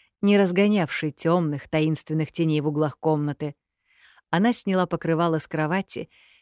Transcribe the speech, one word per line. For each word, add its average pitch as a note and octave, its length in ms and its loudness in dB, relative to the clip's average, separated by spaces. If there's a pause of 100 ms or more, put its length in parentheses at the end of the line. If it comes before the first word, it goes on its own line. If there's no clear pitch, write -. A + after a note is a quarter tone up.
(220)
не G3+ 160 4
разгонявший F#3+ 720 2
тёмных, E3 580 0
таинственных D#3 640 0
теней D#3 260 0
в C#3+ 80 -2
углах D3 320 -2
комнаты, D3 560 -2 (800)
она G#3 180 2
сняла F#3 360 0
покрывало E3 500 0
с - 100 -6
кровати D#3+ 640 -4 (320)